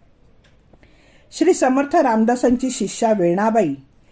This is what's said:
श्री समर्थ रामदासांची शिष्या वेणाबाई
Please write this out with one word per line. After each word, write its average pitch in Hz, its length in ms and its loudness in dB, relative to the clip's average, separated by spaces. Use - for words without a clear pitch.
श्री 330 220 2
समर्थ 277 420 0
रामदासांची 240 760 0
शिष्या 220 420 -4
वेणाबाई 196 600 0